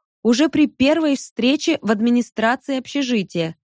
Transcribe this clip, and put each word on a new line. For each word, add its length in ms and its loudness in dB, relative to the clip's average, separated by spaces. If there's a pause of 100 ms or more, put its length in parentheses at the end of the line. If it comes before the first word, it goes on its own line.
(280)
уже 220 4
при 180 2
первой 480 0
встрече 680 -2
в 80 -2
администрации 880 0
общежития, 840 -4